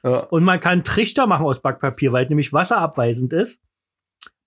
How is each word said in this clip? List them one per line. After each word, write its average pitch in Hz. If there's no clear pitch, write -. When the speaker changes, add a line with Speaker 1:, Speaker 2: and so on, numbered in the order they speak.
Speaker 1:
Ja. 127
Speaker 2:
Und 165
man 185
kann 180
Trichter 226
machen 160
aus 135
Backpapier, 135
weil 127
es 123
nämlich 147
wasserabweisend 139
ist. 196